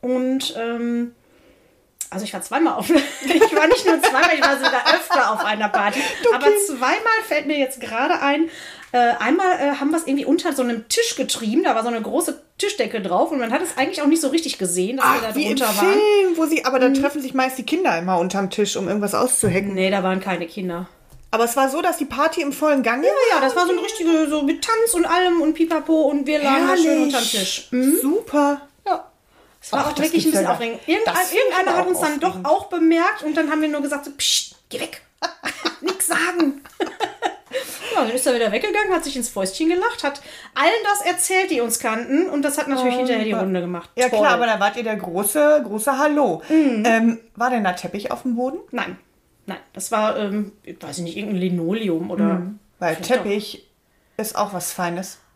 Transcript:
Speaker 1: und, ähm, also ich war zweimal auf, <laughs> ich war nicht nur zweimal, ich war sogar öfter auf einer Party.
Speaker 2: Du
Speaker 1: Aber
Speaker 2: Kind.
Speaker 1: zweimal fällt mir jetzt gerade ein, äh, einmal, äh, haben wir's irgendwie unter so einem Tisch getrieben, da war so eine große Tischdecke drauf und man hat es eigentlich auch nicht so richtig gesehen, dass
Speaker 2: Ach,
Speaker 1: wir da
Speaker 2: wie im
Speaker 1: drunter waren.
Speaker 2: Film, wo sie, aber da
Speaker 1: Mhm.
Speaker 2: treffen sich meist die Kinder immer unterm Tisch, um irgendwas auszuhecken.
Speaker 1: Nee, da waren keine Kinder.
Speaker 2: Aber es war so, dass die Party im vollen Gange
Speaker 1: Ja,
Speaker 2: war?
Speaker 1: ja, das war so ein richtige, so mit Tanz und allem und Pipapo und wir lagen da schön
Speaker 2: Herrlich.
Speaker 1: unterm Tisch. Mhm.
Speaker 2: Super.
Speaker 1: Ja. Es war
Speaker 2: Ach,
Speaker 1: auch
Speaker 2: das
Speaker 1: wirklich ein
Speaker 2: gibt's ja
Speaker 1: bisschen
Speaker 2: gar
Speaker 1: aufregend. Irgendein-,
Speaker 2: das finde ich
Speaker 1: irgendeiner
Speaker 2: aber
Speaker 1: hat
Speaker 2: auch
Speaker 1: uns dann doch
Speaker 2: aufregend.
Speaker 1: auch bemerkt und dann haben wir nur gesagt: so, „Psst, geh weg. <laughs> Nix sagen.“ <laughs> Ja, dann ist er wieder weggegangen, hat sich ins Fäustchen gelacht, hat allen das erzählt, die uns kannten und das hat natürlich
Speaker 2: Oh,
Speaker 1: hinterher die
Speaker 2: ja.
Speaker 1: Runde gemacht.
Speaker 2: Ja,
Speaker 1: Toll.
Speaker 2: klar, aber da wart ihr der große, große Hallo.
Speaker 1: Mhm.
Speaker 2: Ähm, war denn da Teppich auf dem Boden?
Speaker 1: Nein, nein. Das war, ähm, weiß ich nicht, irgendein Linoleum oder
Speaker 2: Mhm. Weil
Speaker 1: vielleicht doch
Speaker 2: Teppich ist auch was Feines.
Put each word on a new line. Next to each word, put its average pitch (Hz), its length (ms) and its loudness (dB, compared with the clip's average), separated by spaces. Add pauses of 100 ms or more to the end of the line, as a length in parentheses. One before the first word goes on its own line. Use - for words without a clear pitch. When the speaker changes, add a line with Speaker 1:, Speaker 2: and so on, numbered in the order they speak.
Speaker 1:
und, 254 560 -2
ähm, 240 560 -4 (960)
also 190 140 -8
ich 208 100 -10
war 180 80 -8
zweimal 277 320 0
auf, - 160 -4
<laughs> 285 340 2
ich 370 320 4
war 311 120 4
nicht 480 180 4
nur 320 160 4
zweimal, 339 320 4
ich 285 80 0
war 285 160 4
sogar 254 240 0 (120)
öfter 285 380 2
auf 214 120 -2
einer 214 260 -2
Party. 214 300 0 (220)
Speaker 2:
Du 466 120 6
Speaker 1:
Aber - 120 2
Speaker 2:
Kind. 415 100 6 (100)
Speaker 1:
zweimal 403 600 0
fällt 269 200 -2
mir 294 100 0
jetzt 262 240 -2
gerade 254 400 -2
ein, 302 300 2 (420)
äh, 247 60 2 (220)
einmal, 359 380 2
äh, 285 220 0
haben 285 100 0
wir's 330 160 -2
irgendwie 277 200 0
unter 285 260 2
so 269 100 -2
einem 233 260 -2
Tisch 466 280 0
getrieben, 240 460 -2
da 277 120 2
war 226 80 0
so 233 60 -2
eine 233 140 -4
große 262 400 -4 (160)
Tischdecke 240 420 -2
drauf 190 300 0
und 302 80 -2
man 226 140 -2
hat 311 100 0
es - 160 -6
eigentlich 277 240 -2
auch 294 40 2
nicht 320 140 4
so 277 80 0
richtig 330 300 -2
gesehen, 185 400 -2
dass - 100 2
Speaker 2:
Ach, - 140 2
Speaker 1:
wir 226 60 -4
da 214 80 -6
Speaker 2:
wie 294 100 0
im - 100 0
Speaker 1:
drunter 226 200 0
waren. 370 180 4
Speaker 2:
Film, 403 420 4
wo 320 100 2
sie, 302 180 -2
aber 262 140 0
da 262 100 4
Speaker 1:
Mhm. 277 60 4
Speaker 2:
treffen 285 280 0
sich 262 100 -8
meist 262 240 -2
die 247 80 -8
Kinder 302 340 0
immer 180 200 0
unterm 185 320 -2
Tisch, 202 260 -2
um 196 120 -4
irgendwas 202 260 -2
auszuhecken. 196 600 0
Speaker 1:
Nee, 190 160 0
da 196 120 0
waren 190 180 0
keine 180 260 -6
Kinder. 180 420 -8 (440)
Speaker 2:
Aber 226 140 2
es 233 100 -2
war 269 120 4
so, 294 140 -2
dass 339 140 0
die 302 80 -2
Party 320 380 -2
im 285 100 -4
vollen 285 320 2
Gange 247 240 0
Speaker 1:
Ja, - 40 4
Speaker 2:
war? 453 280 4
Speaker 1:
ja, 269 40 2
das 262 120 2
war 359 100 4
so 359 60 0
ein 359 80 0
richtige, 330 480 0
so 302 140 0
mit 311 200 -2
Tanz 453 320 2
und 349 100 2
allem 349 360 2
und 302 140 2
Pipapo 320 480 2
und 285 260 0
wir 302 120 0
lagen 277 280 2
da 370 80 4
schön 339 140 4
Speaker 2:
Herrlich. 302 160 4
Speaker 1:
unterm 254 180 0
Tisch. 202 480 -4
Mhm. 262 280 2
Speaker 2:
Super. 285 600 0 (260)
Speaker 1:
Ja. - 240 -4 (500)
Es - 120 -10
war 269 80 0
Speaker 2:
Ach, 294 80 0
Speaker 1:
auch 302 60 -4
Speaker 2:
das 285 120 -2
Speaker 1:
wirklich 330 200 0
ein 320 40 4
Speaker 2:
gibt's 262 40 2
ja 196 80 4
Speaker 1:
bisschen - 40 2
Speaker 2:
gar 220 80 2
Speaker 1:
aufregend. 233 320 -6
Irgendein-, 403 280 2
Speaker 2:
das 359 160 2
finde 330 40 -6
ich 427 60 2 (160)
Speaker 1:
irgendeiner 370 140 2
Speaker 2:
aber 339 100 2
Speaker 1:
hat 359 60 2
Speaker 2:
auch 370 40 0
Speaker 1:
uns 359 180 0
dann 294 120 -2
doch 214 80 0
Speaker 2:
aufregend. 185 180 -6
Speaker 1:
auch 359 200 2
bemerkt 330 580 2
und 302 120 -2
dann 311 140 0
haben 311 120 0
wir 311 60 0
nur 294 140 -2
gesagt: 285 220 -4
so, 294 80 -14
„Psst, - 420 -2 (140)
geh - 100 -10
weg. - 240 -10 (180)
<laughs> - 600 -8
Nix 381 260 -2
sagen.“ 339 560 0 (160)
<laughs> - 160 -4 (1000)
Ja, 330 60 2
dann 226 100 0
ist 254 160 -2
er 262 80 2
wieder 226 160 0
weggegangen, 392 420 -2
hat 330 120 -2
sich 277 120 -8
ins 233 120 -4
Fäustchen 196 400 -2
gelacht, 392 340 0
hat 285 180 -4 (360)
allen 311 160 4 (120)
das 403 220 0
erzählt, 370 460 0
die 254 80 0
uns 233 180 -2
kannten 247 500 0
und 294 140 -2
das 277 160 -2
hat 294 80 -2
natürlich 254 280 0
Speaker 2:
Oh, 247 40 -2
Speaker 1:
hinterher 254 260 0
die 220 60 -2
Speaker 2:
ja. 196 100 -2
Speaker 1:
Runde 190 200 0
gemacht. 175 340 -8
Speaker 2:
Ja, 247 140 2
Speaker 1:
Toll. 233 120 2
Speaker 2:
klar, 247 120 6
aber 240 140 2
da 214 120 0
wart 202 180 0
ihr 240 60 -6
der 214 140 -4
große, 214 680 2
große 214 320 -2
Hallo. 285 520 2
Speaker 1:
Mhm. 277 360 4
Speaker 2:
Ähm, 226 360 4 (160)
war 240 140 0
denn 240 120 0
da 185 100 0
Teppich 190 380 -8
auf - 120 -6
dem 247 120 -2
Boden? 262 240 -4 (140)
Speaker 1:
Nein, 196 260 -6 (480)
nein. 196 120 -10 (140)
Das - 200 -8
war, 214 260 2
ähm, 208 320 -4 (300)
weiß 147 180 -12
ich 175 60 -6
nicht, 165 120 -8
irgendein 202 260 -4
Linoleum 180 680 -2
oder - 140 0
Speaker 2:
Mhm. 180 340 -2 (220)
Weil 160 160 -2
Speaker 1:
vielleicht 180 140 -6
doch 247 120 2
Speaker 2:
Teppich 202 460 -6 (480)
ist 214 200 -6
auch 202 160 -2
was 180 200 -6
Feines. 180 460 -6 (180)